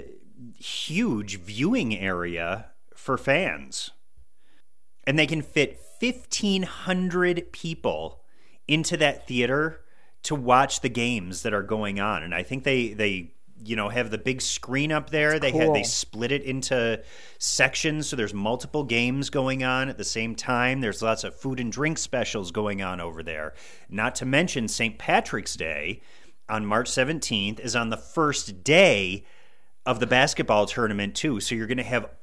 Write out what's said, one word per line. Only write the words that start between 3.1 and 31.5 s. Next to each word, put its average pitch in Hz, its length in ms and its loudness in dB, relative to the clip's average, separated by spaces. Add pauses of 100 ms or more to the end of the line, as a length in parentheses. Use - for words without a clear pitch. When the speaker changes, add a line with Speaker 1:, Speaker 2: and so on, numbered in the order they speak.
Speaker 1:
fans. 135 760 -2 (1120)
And 139 120 4
they 151 100 6
can 156 140 0
fit - 380 2 (200)
fifteen 208 640 0
hundred 180 880 2
people 85 680 -4 (460)
into 156 300 2
that 147 300 2
theater 131 540 2 (420)
to 151 120 0
watch 127 460 6
the 131 80 2
games 117 540 0
that 110 100 0
are 98 100 2
going 104 360 0
on. 98 240 2
And 85 120 -4
I 92 80 0
think 131 220 -6
they, 127 280 4
they, 98 400 0 (300)
you 113 140 -2
know, 104 120 2
have 113 220 0
the 107 60 0
big 127 240 -2
screen 143 500 -2
up 151 200 -2
there. 151 280 4
Speaker 2:
That's - 20 -6
Speaker 1:
They 135 100 2
ha-, 156 220 4
they 120 80 4
Speaker 2:
cool. - 40 -2
Speaker 1:
split - 460 -2
it 143 120 0
into 123 580 0 (360)
sections, 151 720 2
so 147 80 -4
there's 104 160 0
multiple 120 500 0
games 123 460 2
going 131 340 0
on 131 260 2
at - 80 -8
the 104 60 -6
same 113 320 -2
time. 127 460 2
There's 107 200 -2
lots 110 220 2
of 98 160 -6
food 131 200 -4
and 117 120 -2
drink 151 260 0
specials 107 540 -2
going 101 300 -2
on 92 180 -4
over 82 240 -8
there. 78 300 -6 (360)
Not 110 260 0
to 139 100 -4
mention 139 420 4
Saint 113 320 0
Patrick's 156 560 2
Day 80 460 -4 (480)
on 107 160 0
March 110 240 2
seventeenth 127 680 0
is 120 160 -2
on 117 140 0
the 110 80 -2
first 135 640 0
day 120 600 6 (600)
of 120 160 2
the 113 60 2
basketball 127 580 6
tournament, 101 500 0
too. 156 240 0
So - 160 -2